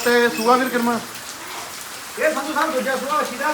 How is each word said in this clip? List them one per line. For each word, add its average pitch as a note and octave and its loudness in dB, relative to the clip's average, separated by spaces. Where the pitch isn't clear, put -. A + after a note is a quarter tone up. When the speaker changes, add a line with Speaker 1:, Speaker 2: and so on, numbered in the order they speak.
Speaker 1:
ਤੇ A#3+ 6
ਸੂਆ A3+ 4
ਵੀਰ B3+ 2
ਕਿਰਮਾ? A#3 0
Speaker 2:
ਇਹ D4 2
ਸੰਧੂ C#4 -4
ਸਾਹਿਬ D4+ 0
ਦੂਜਾ C4 0
ਸੂਆ D4 -2
ਵੱਛੀ - -2
ਦਾ। C4+ 0